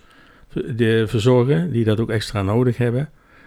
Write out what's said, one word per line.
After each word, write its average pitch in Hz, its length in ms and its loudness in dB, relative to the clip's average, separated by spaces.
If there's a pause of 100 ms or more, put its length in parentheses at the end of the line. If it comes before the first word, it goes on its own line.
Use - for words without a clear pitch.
(480)
v-, - 280 -8
de 113 300 2
verzorgen, 127 640 2
die 113 140 0
dat 107 160 2
ook 113 100 -4
extra 107 320 -4
nodig 117 340 0
hebben. 123 340 -2 (360)